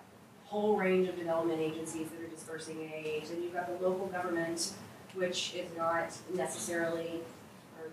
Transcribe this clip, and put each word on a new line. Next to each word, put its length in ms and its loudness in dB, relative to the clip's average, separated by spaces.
a 440 -20
whole 280 4
range 320 6
of 80 -2
development 440 2
agencies 500 -2
that 120 -10
are 80 -8
dispersing 480 -8
aid, 380 -2
and 100 -2
you've 120 -4
got 120 0
the 200 0
local 200 2
government, 680 0
which 400 0
is 120 -2
not 380 2
necessarily, 840 0
or 140 -8